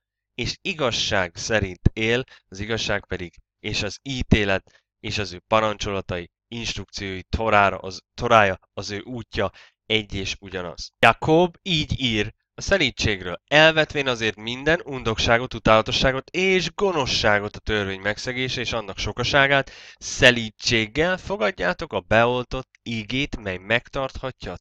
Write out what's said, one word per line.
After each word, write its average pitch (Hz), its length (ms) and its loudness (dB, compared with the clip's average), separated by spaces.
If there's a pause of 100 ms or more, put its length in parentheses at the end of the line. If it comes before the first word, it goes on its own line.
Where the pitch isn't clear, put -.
(340)
és 113 280 -6
igazság 113 760 -2
szerint 98 560 0
él, 117 320 0 (240)
az 95 100 -16
igazság 107 480 -4
pedig, 90 280 -10 (240)
és 104 240 -6
az 101 200 -8
ítélet, 107 800 0 (180)
és 107 180 -6
az 92 140 -6
ő 90 140 -14
parancsolatai, 101 840 -2 (180)
instrukciói, 101 760 -8
Torára, 101 560 4
az, 92 220 -12 (140)
Torája, 110 440 4 (140)
az 101 180 -10
ő 101 100 -6
útja 113 500 -6 (360)
egy 107 280 0
és 98 260 -6
ugyanaz. 90 580 -10
Jakob 156 640 4
így 156 380 -2
ír 110 340 -2 (200)
a - 60 -18
szelídségről: 107 840 0
„Elvetvén 151 600 4
azért 113 300 -2
minden 131 480 -2
undokságot, 120 720 0
utálatosságot 117 760 2
és 185 440 0
gonoszságot, 120 840 0
a 104 40 -18
törvény 98 400 -2
megszegése 127 600 -4
és 113 120 -4
annak 104 260 -6
sokaságát, 135 720 2 (240)
szelídséggel 123 1200 2
fogadjátok 180 760 -4
a 101 80 -2
beoltott 123 720 0 (120)
igét, 117 540 -4
mely 98 200 -6
megtarthatja 120 960 -6
a 87 80 -10